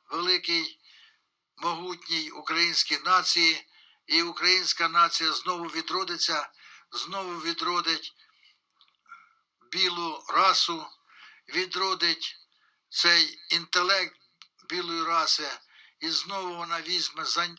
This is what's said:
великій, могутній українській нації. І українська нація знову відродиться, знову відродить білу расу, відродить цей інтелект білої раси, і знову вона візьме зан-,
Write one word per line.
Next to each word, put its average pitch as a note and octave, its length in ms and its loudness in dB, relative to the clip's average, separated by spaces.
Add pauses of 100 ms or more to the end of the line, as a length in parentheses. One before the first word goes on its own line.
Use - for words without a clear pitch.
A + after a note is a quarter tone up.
великій, F3 720 0 (760)
могутній E3 760 -4
українській D#3+ 680 0
нації. E3+ 680 2 (400)
І E3 180 2
українська F3 680 2
нація E3 440 4
знову E3+ 320 -4
відродиться, E3 840 -2 (420)
знову F3+ 480 -6
відродить E3+ 760 -2 (1600)
білу F3 560 -2
расу, F3 600 2 (600)
відродить F3+ 920 -2 (520)
цей E3+ 500 4 (100)
інтелект F3+ 680 0 (540)
білої E3+ 340 -4
раси, D#3 560 0 (400)
і D#3+ 100 -4
знову F3+ 460 -4
вона E3+ 260 -4
візьме D#3+ 440 -4
зан-, E3+ 340 -2